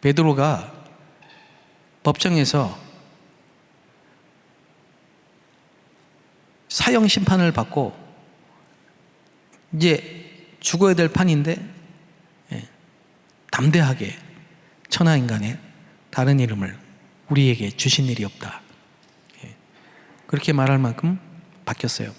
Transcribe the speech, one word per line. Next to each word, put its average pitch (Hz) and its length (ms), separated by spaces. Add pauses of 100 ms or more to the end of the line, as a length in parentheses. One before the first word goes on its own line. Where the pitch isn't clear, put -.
베드로가 143 760 (1300)
법정에서 147 760 (4000)
사형 233 380
심판을 185 440
받고 117 440 (1800)
이제 - 720 (120)
죽어야 185 360
될 165 140
판인데, 165 540 (880)
예, - 160 (840)
담대하게 131 640 (720)
"천하 165 260
인간의 113 420 (520)
다른 135 300
이름을 101 380 (520)
우리에게 127 420
주신 135 340
일이 113 200
없다." - 360 (840)
예, 113 120 (720)
그렇게 151 260
말할 135 240
만큼 135 420 (460)
바뀌었어요. 110 540